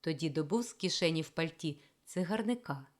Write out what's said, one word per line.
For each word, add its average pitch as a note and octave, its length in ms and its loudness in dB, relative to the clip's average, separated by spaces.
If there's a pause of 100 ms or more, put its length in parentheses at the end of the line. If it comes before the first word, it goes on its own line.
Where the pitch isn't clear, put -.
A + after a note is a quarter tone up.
Тоді D#3+ 280 0
добув D#3 340 2
з - 100 -8
кишені E3 480 2
в - 80 -4
пальті D#3+ 520 -2 (240)
цигарника. G3 840 -2 (120)